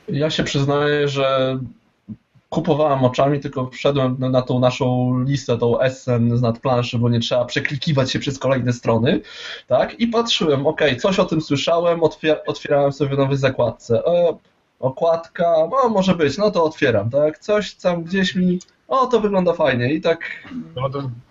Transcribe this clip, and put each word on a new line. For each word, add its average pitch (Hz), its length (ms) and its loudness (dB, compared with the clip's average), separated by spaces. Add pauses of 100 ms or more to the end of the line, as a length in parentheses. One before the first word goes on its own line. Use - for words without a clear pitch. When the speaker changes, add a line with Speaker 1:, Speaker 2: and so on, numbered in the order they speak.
Speaker 1:
Ja 156 200 -2
się 156 140 -2
przyznaję, 143 640 0
że 135 500 0 (920)
kupowałem 143 560 2
oczami, 139 340 2
tylko 135 300 -6
wszedłem 135 500 0
na, 127 100 -2
na 127 120 2
tą 123 180 0
naszą 127 640 0
listę, 131 340 -2
tą 117 220 2
Essen 120 580 0
z 123 40 0
nadplanszy, 123 580 0
bo 120 100 2
nie 120 100 2
trzeba 123 260 0
przeklikiwać 135 680 -2
się - 80 -2
przez - 200 -6
kolejne 123 340 0
strony, 117 480 0 (460)
tak? - 320 0
I 233 80 2
patrzyłem, 185 600 0
okej, 151 300 0
coś 196 220 2
o 185 60 4
tym 160 160 -2
słyszałem, 170 640 0
otwier-, 156 440 0
otwierałem 143 440 0
sobie 139 240 -2
w - 40 -2
nowej 139 180 2
zakładce. 131 680 0
E, 170 320 2 (420)
okładka, 165 760 0 (180)
no 254 180 2
może 190 260 2
być, 147 220 0
no 208 140 2
to 170 120 2
otwieram, 117 460 0
tak? 147 300 0
Coś 208 360 -2
tam 175 280 -2
gdzieś 185 320 -2
mi... 180 240 2 (280)
o, 254 200 2
to 240 120 2
wygląda 196 340 0
fajnie 131 400 0
i 160 80 -2
tak - 420 -4 (320)
Speaker 2:
No 131 140 -4
to 139 200 -6 (220)